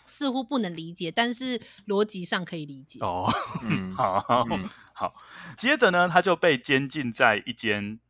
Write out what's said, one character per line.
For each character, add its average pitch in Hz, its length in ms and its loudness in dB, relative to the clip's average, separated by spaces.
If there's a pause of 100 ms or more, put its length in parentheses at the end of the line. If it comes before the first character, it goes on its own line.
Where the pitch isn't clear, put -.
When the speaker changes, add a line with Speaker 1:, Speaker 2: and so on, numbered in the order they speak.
Speaker 1:
似 - 240 -4
乎 254 160 -2
不 277 140 -2
能 175 180 -2
理 165 160 -10
解， 170 180 -6
但 240 220 0
是 247 260 -4 (280)
逻 202 180 2
辑 190 180 -10
上 180 220 -2
可 - 100 -12
以 151 120 -8
理 135 160 -16
解。 127 180 -20
Speaker 2:
哦， 90 260 -2 (360)
Speaker 3:
嗯。 95 300 -2
Speaker 2:
<laughs> 95 40 -10
好， 107 540 2
Speaker 3:
嗯。 98 180 -4 (240)
Speaker 2:
好。 - 220 -6 (420)
接 269 180 2
着 226 160 6
呢， 175 160 4
他 175 140 4
就 180 160 2
被 156 220 4
监 135 280 2
禁 131 240 -4
在 110 360 4
一 123 80 -8
间 104 440 -2 (120)